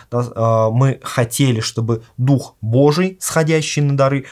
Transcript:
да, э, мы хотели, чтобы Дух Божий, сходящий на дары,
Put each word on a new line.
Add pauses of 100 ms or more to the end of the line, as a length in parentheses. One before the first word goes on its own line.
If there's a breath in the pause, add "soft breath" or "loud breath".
(120)
да,
э,
мы
хотели,
чтобы (140)
Дух
Божий,
сходящий
на
дары,